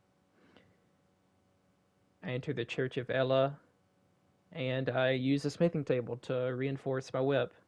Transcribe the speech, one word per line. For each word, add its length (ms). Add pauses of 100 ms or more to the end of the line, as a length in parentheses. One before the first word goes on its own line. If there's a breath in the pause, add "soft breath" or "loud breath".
(2250 soft breath)
I 60
enter 240
the 120
Church 320
of 120
Elleh, 440 (1000)
and 360
I 220
use 340
a 60
smithing 340
table 340
to 360
reinforce 580
my 100
whip. 320 (140)